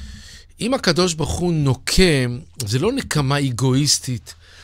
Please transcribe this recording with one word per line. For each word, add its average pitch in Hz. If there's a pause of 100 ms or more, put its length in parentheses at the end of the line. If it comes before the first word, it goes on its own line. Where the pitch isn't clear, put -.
(600)
אם 233
הקדוש 175
ברוך 156
הוא 175
נוקם, 139 (280)
זה 113
לא 196
נקמה 143
אגואיסטית 131 (300)